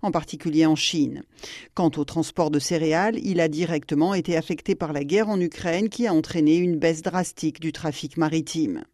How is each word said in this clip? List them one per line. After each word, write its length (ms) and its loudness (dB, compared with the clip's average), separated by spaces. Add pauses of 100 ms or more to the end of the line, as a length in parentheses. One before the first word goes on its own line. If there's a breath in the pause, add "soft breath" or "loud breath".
en 80 0
particulier 560 0
en 80 6
Chine. 480 -2 (500 loud breath)
Quant 240 2
au 80 -2
transport 460 -2
de 80 2
céréales, 640 0
il 160 0
a 80 4
directement 640 0
été 240 0
affecté 380 -2
par 180 -4
la 100 -2
guerre 260 2
en 120 0
Ukraine 480 -2
qui 160 -2
a 80 2
entraîné 440 4
une 200 2
baisse 240 2
drastique 580 -4
du 120 -6
trafic 460 -6
maritime. 640 -2 (100)